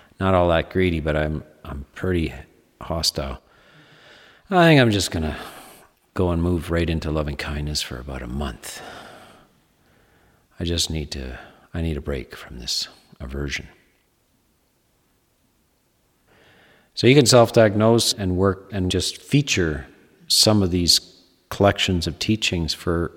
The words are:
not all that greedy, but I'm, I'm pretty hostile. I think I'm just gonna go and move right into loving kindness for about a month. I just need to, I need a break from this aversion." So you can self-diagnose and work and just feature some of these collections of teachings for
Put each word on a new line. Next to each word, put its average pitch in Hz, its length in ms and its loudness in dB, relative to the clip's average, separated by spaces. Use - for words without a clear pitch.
not 95 160 2
all 90 140 4
that 82 220 0
greedy, 90 280 2
but 76 160 -2
I'm, 76 300 -2
I'm 71 300 -12
pretty 82 400 -2
hostile. 78 600 -6
I 180 140 6
think 156 160 8
I'm 117 100 6
just 101 220 0
gonna 78 240 -4
go 87 180 2
and 85 100 0
move 85 300 -2
right 85 180 0
into 80 220 -4
loving 73 240 -4
kindness 73 440 -6
for 62 200 -10
about 65 220 -12
a 62 40 -12
month. 65 560 -10
I 90 60 -6
just 85 260 -2
need 78 220 -8
to, 64 260 -12
I 87 80 -6
need 82 160 -4
a 69 40 -8
break 69 340 -10
from - 240 -18
this - 300 -8
aversion." 69 480 -8
So - 120 0
you 131 80 8
can 143 120 6
self-diagnose 113 880 4
and 92 220 -2
work 95 360 0
and 92 180 -2
just - 320 -4
feature 87 640 0
some 107 340 4
of 90 120 0
these 87 400 0
collections 92 600 2
of 78 100 -6
teachings 92 560 -2
for 85 420 -2